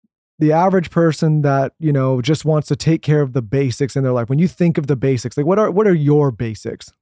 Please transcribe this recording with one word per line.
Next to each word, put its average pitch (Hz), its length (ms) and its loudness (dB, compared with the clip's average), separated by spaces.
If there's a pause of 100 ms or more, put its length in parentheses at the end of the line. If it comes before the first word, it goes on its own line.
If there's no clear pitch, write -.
(380)
the 151 120 2
average 180 380 2
person 156 540 2
that, 135 360 0
you 156 140 0
know, 131 300 0
just 147 240 -2
wants 151 220 0
to 147 80 0
take 160 260 0
care 151 180 2
of 131 140 -2
the 135 80 -2
basics 135 540 -2
in 135 60 0
their 127 100 0
life, 117 180 -2
when 139 80 0
you 180 100 2
think 170 300 0
of 147 80 -2
the 143 100 0
basics, 123 400 -2
like, 143 80 -2
what 190 140 2
are, 208 120 2
what 208 160 0
are 185 80 4
your 147 360 2
basics? 110 600 -8 (120)